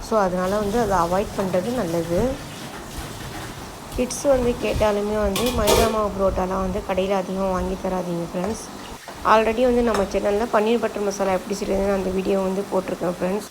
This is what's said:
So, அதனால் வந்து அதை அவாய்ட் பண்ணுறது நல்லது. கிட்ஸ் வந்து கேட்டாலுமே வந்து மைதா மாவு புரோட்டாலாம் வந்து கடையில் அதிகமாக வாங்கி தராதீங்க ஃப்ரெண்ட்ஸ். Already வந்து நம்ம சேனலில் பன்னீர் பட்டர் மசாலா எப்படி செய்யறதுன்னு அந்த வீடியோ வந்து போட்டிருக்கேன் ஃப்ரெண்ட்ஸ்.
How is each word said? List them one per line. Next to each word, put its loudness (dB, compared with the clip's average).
So, -2
அதனால் 0
வந்து 0
அதை 2
அவாய்ட் 0
பண்ணுறது 0
நல்லது. 0
கிட்ஸ் -2
வந்து 4
கேட்டாலுமே 2
வந்து 0
மைதா 6
மாவு 2
புரோட்டாலாம் 0
வந்து -2
கடையில் 0
அதிகமாக -2
வாங்கி -2
தராதீங்க -2
ஃப்ரெண்ட்ஸ். -4
Already 4
வந்து 4
நம்ம 2
சேனலில் 0
பன்னீர் 4
பட்டர் -2
மசாலா 0
எப்படி -6
செய்யறதுன்னு 0
அந்த -2
வீடியோ 0
வந்து -2
போட்டிருக்கேன் -2
ஃப்ரெண்ட்ஸ். -2